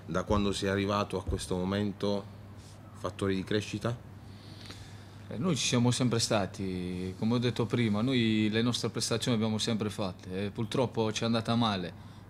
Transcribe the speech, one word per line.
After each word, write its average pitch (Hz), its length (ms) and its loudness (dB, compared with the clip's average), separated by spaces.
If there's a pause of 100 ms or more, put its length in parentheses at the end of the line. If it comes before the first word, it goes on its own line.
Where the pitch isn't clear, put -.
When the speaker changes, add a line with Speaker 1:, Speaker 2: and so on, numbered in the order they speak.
Speaker 1:
da 90 180 0
quando 101 300 4
sei 98 160 0
arrivato 101 480 2
a 90 60 -2
questo 95 320 -2
momento, 98 680 0 (680)
fattori 95 420 -2
di 95 80 0
crescita? 107 640 -2 (1200)
Speaker 2:
Eh, - 80 -8
noi 151 200 2
ci - 100 0
siamo 123 240 6
sempre 120 280 2
stati, 92 1000 0
come 113 160 2
ho 123 60 4
detto 120 260 2
prima, 107 360 2
noi 110 480 4
le 110 120 2
nostre 120 280 0
prestazioni 117 460 0
abbiamo 110 220 2
sempre 107 320 0
fatte, 95 560 -4
e 104 60 -4
purtroppo 113 600 0
ci 104 120 -2
è - 20 2
andata 117 300 2
male, 101 500 0 (240)